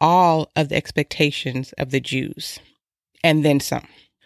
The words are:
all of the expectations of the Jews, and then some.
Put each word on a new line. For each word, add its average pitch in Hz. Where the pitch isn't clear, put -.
all 165
of 151
the -
expectations 147
of 135
the 135
Jews, -
and 156
then 143
some. -